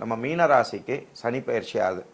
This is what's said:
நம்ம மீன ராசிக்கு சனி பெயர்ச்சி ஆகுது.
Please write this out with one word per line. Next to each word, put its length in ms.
நம்ம 220
மீன 300
ராசிக்கு 440
சனி 280
பெயர்ச்சி 360
ஆகுது. 280